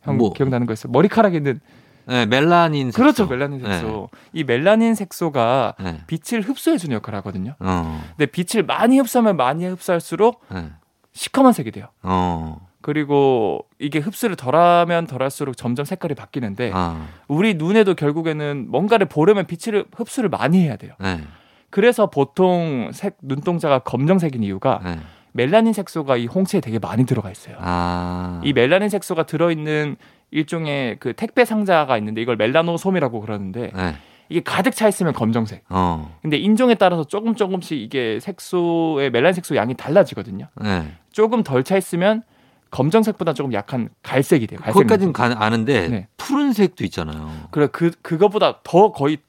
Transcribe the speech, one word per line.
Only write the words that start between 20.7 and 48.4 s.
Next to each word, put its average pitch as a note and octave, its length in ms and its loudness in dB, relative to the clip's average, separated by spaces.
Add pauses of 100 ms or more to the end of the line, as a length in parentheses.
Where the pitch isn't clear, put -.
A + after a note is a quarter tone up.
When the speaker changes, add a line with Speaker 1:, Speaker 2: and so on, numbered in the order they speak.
Speaker 1:
돼요. - 240 -16
Speaker 2:
네. F#2 220 -4 (500)
Speaker 1:
그래서 A3 400 2
보통 D#3+ 800 0
색, - 300 -8
눈동자가 D3 560 0
검정색인 C#3+ 640 0
이유가 G2 400 -2
Speaker 2:
네. F2 160 -6 (360)
Speaker 1:
멜라닌 G#3 380 2
색소가 D3+ 440 -2
이 A#2+ 100 -2
홍채에 F#3 340 0
되게 A2+ 200 -4
많이 G2+ 260 0
들어가 G#2+ 240 -2
있어요. - 300 -18
Speaker 2:
아. F2+ 800 -4
Speaker 1:
이 C#3+ 100 -2
멜라닌 D#3+ 360 2
색소가 F#3 340 -4
들어있는 D3+ 760 -2 (340)
일종의 D3 680 -4
그 A#2+ 140 -6
택배 A3+ 320 0
상자가 F3 540 2
있는데 G#2+ 240 -4
이걸 A#2 140 0
멜라노솜이라고 D#3+ 840 0
그러는데 G#2 540 -8
Speaker 2:
네. F2+ 200 -4 (360)
Speaker 1:
이게 E3 120 -2
가득 F#3+ 320 0
차 A3 140 2
있으면 F3 240 0
검정색. A2+ 560 -2
Speaker 2:
어. E2 540 -2
Speaker 1:
근데 D3 160 -2
인종에 A3 360 4
따라서 F3 300 2
조금 A3 300 -4
조금씩 F#3 440 -4
이게 A2+ 400 -4
색소의, E3 920 -2
멜라닌 C#3 240 4
색소 E3 220 -4
양이 A#2 180 0
달라지거든요. B2+ 720 0 (140)
Speaker 2:
네. F2 300 -2 (200)
Speaker 1:
조금 A3 300 2
덜 C3+ 220 0
차 F#3+ 120 0
있으면 F#3+ 460 0 (480)
검정색보다 F3+ 640 0
조금 C3+ 180 -4
약한 A2+ 380 -4 (120)
갈색이 C3 440 2
돼요. G#2+ 160 -12
갈색 A2 120 -4
Speaker 2:
그것까진 F#3+ 380 6
Speaker 1:
눈동자. A#2+ 260 0
Speaker 2:
가-, G#2 60 0
아는데 A2 440 2
Speaker 1:
네. G#2 280 -4
Speaker 2:
푸른색도 B3+ 680 0
있잖아요. D#2 460 -8 (200)
Speaker 1:
그래, D3 200 2
그, E3+ 200 0 (100)
그거보다 F#3 600 0